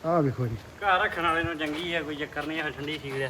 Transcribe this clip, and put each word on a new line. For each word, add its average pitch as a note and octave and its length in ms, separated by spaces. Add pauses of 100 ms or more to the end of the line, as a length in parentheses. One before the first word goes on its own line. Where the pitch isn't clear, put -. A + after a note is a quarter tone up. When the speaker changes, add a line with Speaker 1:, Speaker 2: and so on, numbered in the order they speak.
Speaker 1:
ਆਹ E3 160
ਵੇਖੋ B2+ 240
ਜੀ। A2 80
Speaker 2:
ਘਰ F#3+ 460
ਰੱਖਣ G3 220
ਵਾਲੇ E3 200
ਨੂੰ E3 160
ਚੰਗੀ D#3 360
ਆ, E3 80
ਕੋਈ D3 140
ਚੱਕਰ D3 300
ਨਹੀਂ D#3+ 140
ਆ, D3+ 100
ਠੰਡੀ C#3+ 320
ਠੀਕ C3+ 200
ਆ। C3 80